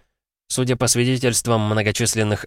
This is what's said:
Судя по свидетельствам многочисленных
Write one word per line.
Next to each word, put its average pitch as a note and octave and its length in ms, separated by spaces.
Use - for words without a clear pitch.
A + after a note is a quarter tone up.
Судя B2+ 260
по A#2+ 120
свидетельствам A#2+ 760
многочисленных G#2+ 840